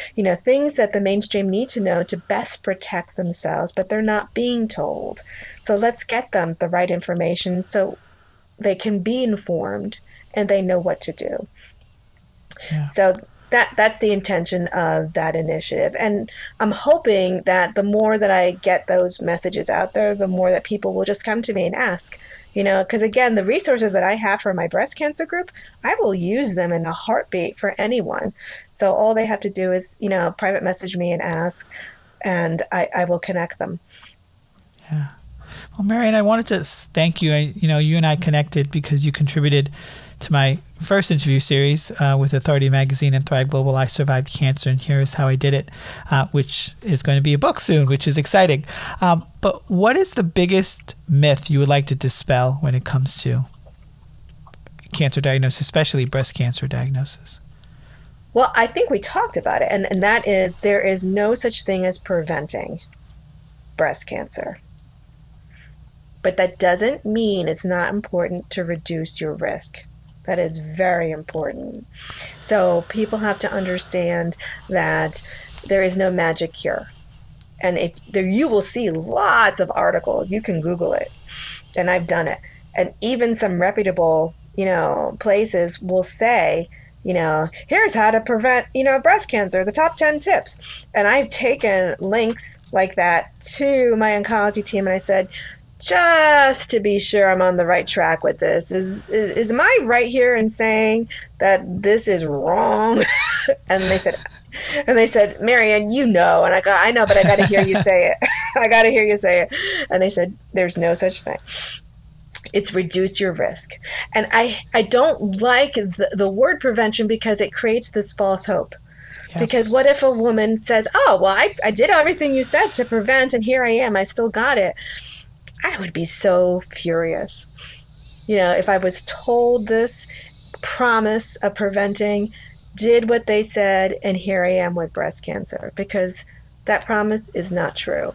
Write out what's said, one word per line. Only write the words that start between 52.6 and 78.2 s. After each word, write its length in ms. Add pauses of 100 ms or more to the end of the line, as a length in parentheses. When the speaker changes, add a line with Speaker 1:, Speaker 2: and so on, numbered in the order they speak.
Speaker 2:
when 140
it 100
comes 380
to 220 (1500)
cancer 280
diagnosis, 420
especially 420
breast 300
cancer 340
diagnosis? 720 (920)
Speaker 1:
Well, 220
I 120
think 240
we 80
talked 380
about 260
it, 80
and, 200
and 120
that 240
is 320
there 220
is 240
no 300
such 300
thing 220
as 120
preventing 800 (960)
breast 300
cancer. 520 (1600)
But 160
that 200
doesn't 460
mean 440
it's 160
not 280
important 580
to 140
reduce 560
your 140
risk. 440 (460)
That 140
is 200
very 520
important. 760 (540)
So 480
people 300
have 220
to 120
understand 840 (340)
that 520 (440)
there 180
is 140
no 120
magic 440
cure. 320 (760)
And 180
if 160 (120)
there, 200